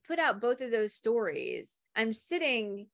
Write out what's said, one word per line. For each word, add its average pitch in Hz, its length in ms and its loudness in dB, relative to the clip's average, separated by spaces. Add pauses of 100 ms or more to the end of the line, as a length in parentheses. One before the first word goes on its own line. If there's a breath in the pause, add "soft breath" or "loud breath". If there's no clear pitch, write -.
put 330 100 -2
out 262 220 2
both 247 220 2
of 240 100 -4
those 214 240 0
stories. 143 760 0 (240)
I'm 226 200 0
sitting 226 800 -2